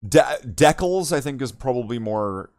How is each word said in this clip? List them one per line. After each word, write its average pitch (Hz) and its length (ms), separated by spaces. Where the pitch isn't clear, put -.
De-, 143 380
decals, 156 680
I 151 80
think, 135 220
is 120 100
probably 120 460
more 107 600